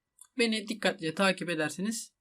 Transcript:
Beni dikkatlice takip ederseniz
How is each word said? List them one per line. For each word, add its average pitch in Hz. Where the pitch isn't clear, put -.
Beni 226
dikkatlice 175
takip 185
ederseniz 170